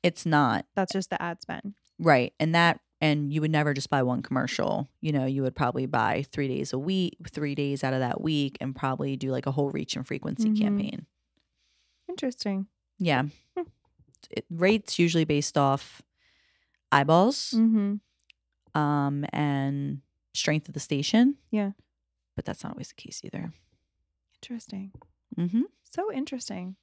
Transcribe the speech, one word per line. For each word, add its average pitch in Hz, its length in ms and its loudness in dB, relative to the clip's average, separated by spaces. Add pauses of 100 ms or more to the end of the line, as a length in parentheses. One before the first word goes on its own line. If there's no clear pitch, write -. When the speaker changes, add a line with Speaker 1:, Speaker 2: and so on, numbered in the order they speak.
Speaker 1:
It's - 240 0
not. 147 400 4 (100)
Speaker 2:
That's 190 180 0
just 190 180 -2
the 175 100 -4
ad 170 220 -8
spend. 202 320 -10 (240)
Speaker 1:
Right. 147 400 6
And 160 160 2
that, 170 240 4 (220)
and 147 320 2
you 156 80 0
would 156 100 0
never 151 220 2
just 135 160 -4
buy 139 140 2
one 123 180 0
commercial. - 680 -2 (120)
You 156 100 -2
know, 135 140 0
you 135 180 -2
would 127 120 -2
probably 127 320 -2
buy 123 440 0
three 143 160 -2
days 139 260 -4
a 131 60 -2
week, 180 360 0 (140)
three 147 260 -4
days 139 280 -2
out 131 100 0
of 131 60 0
that 127 220 0
week, 147 400 0
and 135 140 -6
probably 135 420 -2
do, 135 140 -4
like, 127 140 -4
a - 60 0
whole 139 200 0
reach - 240 -6
and 127 120 -8
frequency - 420 -2
Speaker 2:
Mm-hmm. 214 140 2
Speaker 1:
campaign. 202 420 -2 (1000)
Speaker 2:
Interesting. 240 600 -4 (320)
Speaker 1:
Yeah. 147 240 2 (340)
Speaker 2:
Hmm. 349 60 -4 (680)
Speaker 1:
It, - 220 -6
rates 190 480 0
usually 165 260 4
based 147 320 0
off 139 440 0 (920)
eyeballs, 160 640 6
Speaker 2:
Mm-hmm. - 1200 0
Speaker 1:
um, 143 540 2
and 139 680 -2 (320)
strength 156 340 0
of - 80 -16
the 147 40 -6
station. 220 560 2 (160)
Speaker 2:
Yeah. 202 200 -2 (640)
Speaker 1:
But - 100 -8
that's - 180 -8
not - 100 -10
always - 160 -14
the - 60 -20
case - 280 -16
either. - 300 -10 (880)
Speaker 2:
Interesting. 196 500 -12 (460)
Speaker 1:
Mm-hmm. 180 240 0 (220)
Speaker 2:
So 415 280 -6
interesting. 208 720 -8